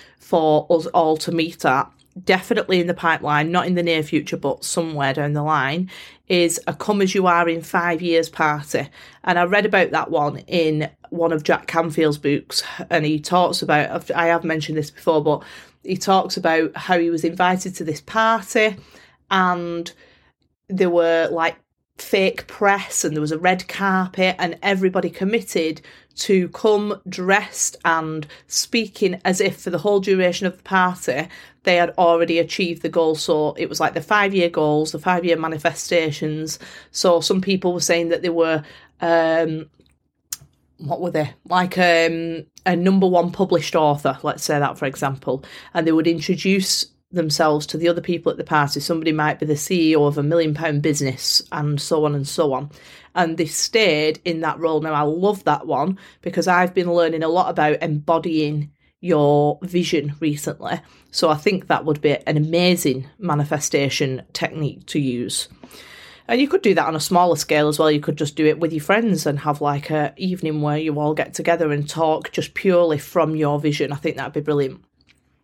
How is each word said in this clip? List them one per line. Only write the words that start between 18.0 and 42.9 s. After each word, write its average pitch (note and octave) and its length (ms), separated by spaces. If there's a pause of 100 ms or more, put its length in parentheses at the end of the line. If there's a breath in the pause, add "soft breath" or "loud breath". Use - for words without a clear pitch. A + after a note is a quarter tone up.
party, A3 760 (540 loud breath)
and F3 640 (760 soft breath)
there F#3 220
were, E3 400
like, E3 260 (420)
fake - 480
press, G3 580
and D#3 100
there D3+ 60
was D3+ 120
a D#3 60
red F#3 300
carpet, F#3 680
and E3+ 240
everybody F#3 480
committed F#3+ 720 (360 loud breath)
to F#3 320
come G#3 600
dressed F#3+ 760
and D#3 420 (200 loud breath)
speaking G3 800
as F#3 160
if G3 200
for - 100
the E3+ 80
whole G3+ 220
duration F#3+ 460
of F3 100
the - 60
party F3+ 640 (360 loud breath)
they F3+ 120
had E3+ 220
already E3+ 400
achieved E3+ 440
the E3+ 60
goal. D#3+ 260
So D3+ 400
it - 140
was, - 120
like, D#3 140
the - 60
five-year G3 500
goals, D#3 420
the E3 60
five-year F3 380
manifestations. D#3 1200 (320 loud breath)
So F3 300
some F#3 200
people F#3 320
were F3 80
saying E3+ 300
that E3 120
they F3 80
were, E3 320 (380 loud breath)
um, D#3+ 680 (1080)
what D3+ 220
were F3 100
they? D3+ 240 (140)
Like, F3+ 280
um, E3 720 (180)
a F3+ 120
number F#3+ 300